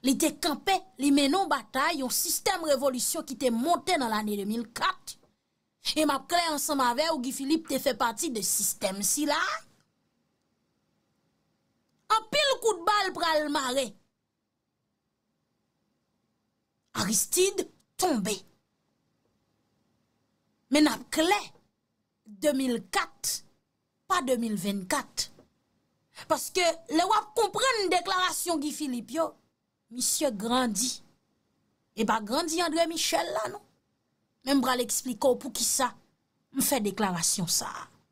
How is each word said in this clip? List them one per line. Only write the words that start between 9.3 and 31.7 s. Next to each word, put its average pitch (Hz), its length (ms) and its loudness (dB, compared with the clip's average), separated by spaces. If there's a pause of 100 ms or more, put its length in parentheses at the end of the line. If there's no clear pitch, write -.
Anpil 554 340 2 (120)
kou 427 160 2
d 339 80 -12
bal 403 280 2
pral 311 380 0
mare. 262 340 -2 (3000)
Aristide 359 720 0 (320)
tonbe. 220 340 0 (2500)
Men 294 200 6
ap - 220 -8
klè 359 260 2 (840)
de 214 320 -2
mil 254 240 0 (100)
kat, - 460 -4 (720)
pa 359 160 2
de 247 140 2
mil 220 200 -2
venkat. 202 680 -4 (1000)
Paske 330 360 0 (260)
lè 330 160 2
w 403 100 2
ap 427 220 -2
konprann 427 560 2
deklarasyon 359 680 0
Guy 294 120 -4
Philippe 254 440 -6
yo, 320 100 0 (640)
misye 247 400 0
grandi. 233 560 0 (1080)